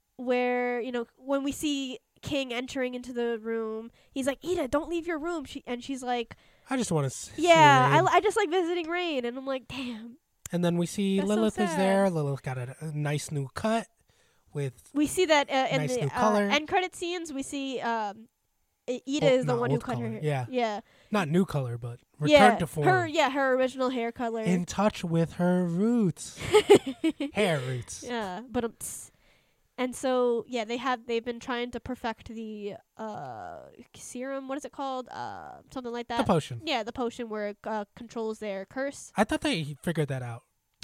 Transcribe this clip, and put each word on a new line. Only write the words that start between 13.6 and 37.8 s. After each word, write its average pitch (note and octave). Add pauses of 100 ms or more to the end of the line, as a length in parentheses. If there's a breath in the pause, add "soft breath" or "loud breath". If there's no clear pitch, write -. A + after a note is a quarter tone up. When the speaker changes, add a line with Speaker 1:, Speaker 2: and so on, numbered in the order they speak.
Speaker 2:
with C#3 (200)
Speaker 1:
We D4
see F#4
that, C#4+
uh, C4
in C4+
Speaker 2:
nice B3+
Speaker 1:
the, A#3+
Speaker 2:
new C#3
Speaker 1:
uh, -
Speaker 2:
color. G#3
Speaker 1:
end C#4+
credit F#4
scenes. E4+
We C4+
see, C4+
um, A3 (600)
I-, B3
Ida D4
Speaker 2:
Old, C4+
Speaker 1:
is B3+
the B3
Speaker 2:
not A#3+
Speaker 1:
one A#3+
who B3
Speaker 2:
old A#3
Speaker 1:
cut B3+
Speaker 2:
color. A#3+
Speaker 1:
her. A3
Speaker 2:
Yeah. C#3
Speaker 1:
Yeah. A3+ (280 soft breath)
Speaker 2:
Not G3
new F3
color, B2+
but A#2+ (220)
Speaker 1:
Yeah, D4
Speaker 2:
returned -
to E3+
form. -
Speaker 1:
her, F4+
yeah, D4
her C4+
original C4
hair A#3
color. A#3
Speaker 2:
In F3+
touch -
with E3
her F3+
roots. G3+
Speaker 1:
<laughs> D#4+
Speaker 2:
Hair F3
roots. B2+
Speaker 1:
Yeah, G#3+ (100)
but, A#3
um, A3
tss. - (680 soft breath)
And B3+
so, B3
yeah, A#3+
they A#3
have, A#3+
they've A#3
been A#3
trying A#3+
to A#3+
perfect -
the, G#3+ (220)
uh, A#2 (340)
serum. C4+
What C4+
is C#4+
it B3+
called? C4
Uh, D#2 (120)
something B3
like A#3+
that. A#3
Speaker 2:
The -
potion. C#3+
Speaker 1:
Yeah, C4
the A3+
potion A#3
where G#3
it, G#3
uh, G#3+ (100)